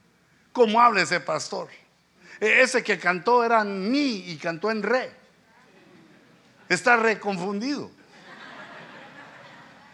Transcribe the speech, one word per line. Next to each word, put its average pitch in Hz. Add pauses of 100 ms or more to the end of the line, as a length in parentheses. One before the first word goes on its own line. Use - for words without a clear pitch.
(520)
¿Cómo 226
habla 226
ese 165
pastor? 156 (720)
E-, 220
ese 247
que 196
cantó 185
era 226
mi 202
y 165
cantó 170
en 220
re. 226 (1500)
Está 233
reconfundido. 208 (2000)